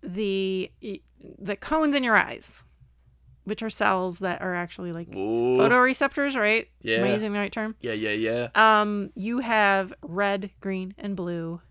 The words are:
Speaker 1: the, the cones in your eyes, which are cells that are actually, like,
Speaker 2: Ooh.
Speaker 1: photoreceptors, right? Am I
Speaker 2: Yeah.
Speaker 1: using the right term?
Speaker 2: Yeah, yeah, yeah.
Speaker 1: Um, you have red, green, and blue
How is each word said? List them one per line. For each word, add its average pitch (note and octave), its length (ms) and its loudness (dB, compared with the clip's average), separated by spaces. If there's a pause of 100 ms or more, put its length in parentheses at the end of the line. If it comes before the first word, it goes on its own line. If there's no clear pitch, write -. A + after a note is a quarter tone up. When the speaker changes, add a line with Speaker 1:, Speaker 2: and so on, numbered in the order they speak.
Speaker 1:
the, F#3+ 680 -4 (680)
the G3+ 180 -8
cones D4+ 380 0
in C4+ 100 0
your A3+ 120 4
eyes, - 480 -2 (800)
which G#3+ 180 -6
are A3 80 -4
cells F#3 500 0
that F#3 220 -4
are F#3 120 -4
actually, F3 380 -8
like, E3 220 -10
Speaker 2:
Ooh. A#2 440 2
Speaker 1:
photoreceptors, C4 760 4
right? A3 320 0 (160)
Am - 200 2
I - 40 2
Speaker 2:
Yeah. G3+ 60 2
Speaker 1:
using G#3+ 180 -2
the G#3 60 -2
right G3+ 140 -4
term? A3 280 -6
Speaker 2:
Yeah, A#2 140 -6
yeah, G#2+ 160 -2
yeah. A2+ 440 0
Speaker 1:
Um, G#3 600 4
you A3+ 260 -4
have G3+ 520 2 (100)
red, G3 480 -2 (100)
green, F#3+ 380 -6
and G3+ 180 -6
blue E3+ 440 -6 (100)